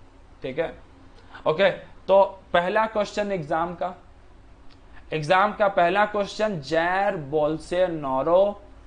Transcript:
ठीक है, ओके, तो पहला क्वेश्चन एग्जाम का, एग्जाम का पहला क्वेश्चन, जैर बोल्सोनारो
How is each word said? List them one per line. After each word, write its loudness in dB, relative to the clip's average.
ठीक -8
है, -4
ओके, 2
तो 4
पहला 2
क्वेश्चन -2
एग्जाम -4
का, -8
एग्जाम 2
का 2
पहला 2
क्वेश्चन, -4
जैर 0
बोल्सोनारो 0